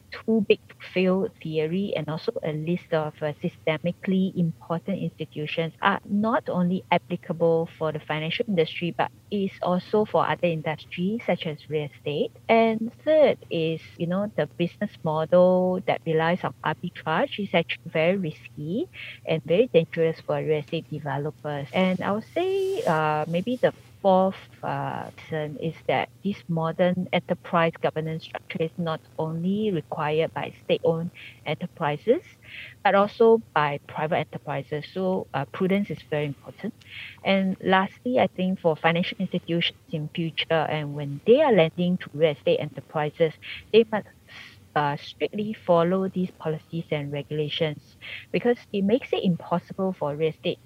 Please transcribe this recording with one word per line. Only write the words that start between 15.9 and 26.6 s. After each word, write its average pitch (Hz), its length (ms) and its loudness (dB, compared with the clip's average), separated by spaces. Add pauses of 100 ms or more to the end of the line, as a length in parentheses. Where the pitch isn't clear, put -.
relies 165 380 2
on 139 100 -4 (100)
arbitrage 170 760 -4
is 196 140 -4
actually - 320 0
very 170 320 2
risky 185 720 -6 (380)
and 160 180 -2
very 196 240 2
dangerous 165 540 2
for 151 160 -2
real 151 220 0
estate 156 320 -6
developers. 143 800 -6
And 185 280 2
I - 100 -2
would 220 220 -4
say, 381 500 0
uh, 151 440 2
maybe 185 280 -2
the 170 180 2 (280)
fourth, 190 340 4 (280)
uh, 139 480 -4 (200)
reason 151 260 -6
is 160 180 -4 (120)
that 135 220 0 (140)
this 202 140 -2 (100)
modern 175 640 0